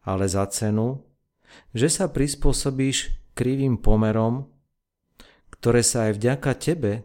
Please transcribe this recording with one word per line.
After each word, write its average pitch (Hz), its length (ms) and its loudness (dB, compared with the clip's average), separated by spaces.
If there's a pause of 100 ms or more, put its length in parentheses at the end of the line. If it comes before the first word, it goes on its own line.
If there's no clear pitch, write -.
ale 98 240 -2
za 95 240 0
cenu, 113 480 -2 (720)
že 117 160 2
sa 175 240 -2
prispôsobíš 135 1000 0 (240)
krivým 131 440 0
pomerom, 110 720 2 (960)
ktoré 120 320 0
sa 113 320 0
aj 104 80 -4
vďaka 131 400 0
tebe 147 320 -2 (140)